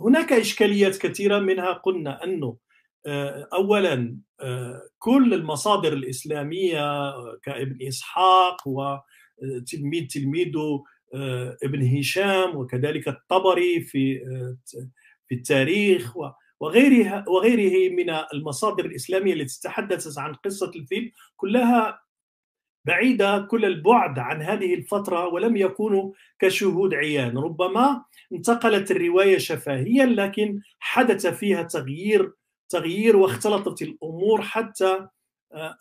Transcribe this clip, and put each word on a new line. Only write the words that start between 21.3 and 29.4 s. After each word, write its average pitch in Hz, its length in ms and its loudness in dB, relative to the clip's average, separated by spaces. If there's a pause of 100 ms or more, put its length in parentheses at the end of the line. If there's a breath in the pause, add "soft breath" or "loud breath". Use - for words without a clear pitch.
كلها 233 680 0 (840)
بعيدة 202 540 2
كل 214 260 0
البعد 175 540 2
عن 151 220 -4
هذه 185 320 -2
الفترة، 180 540 -2
ولم 202 300 0
يكونوا 196 540 0 (280 loud breath)
كشهود 190 540 2
عيان. 139 440 -2
ربما 185 680 0 (300 soft breath)
انتقلت 208 580 2
الرواية 180 460 4
شفهيًا، 156 680 2